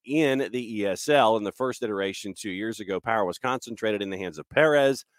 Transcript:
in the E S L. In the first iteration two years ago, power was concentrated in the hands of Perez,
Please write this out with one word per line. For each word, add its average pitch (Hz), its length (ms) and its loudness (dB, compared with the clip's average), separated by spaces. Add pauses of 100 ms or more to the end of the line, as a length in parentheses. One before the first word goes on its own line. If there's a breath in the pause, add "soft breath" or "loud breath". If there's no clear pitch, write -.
in 135 480 2
the 117 260 -4
E 101 60 0
S 95 240 -2
L. 123 260 6
In 104 80 0
the 98 80 -2
first 127 320 -4
iteration 98 500 -4
two 104 180 -8
years 107 280 -6
ago, 95 220 -4
power 110 240 0
was 90 120 -4
concentrated 113 640 -2
in 98 80 -4
the 95 80 -6
hands 90 200 -6
of 76 100 -12
Perez, 143 560 4 (160)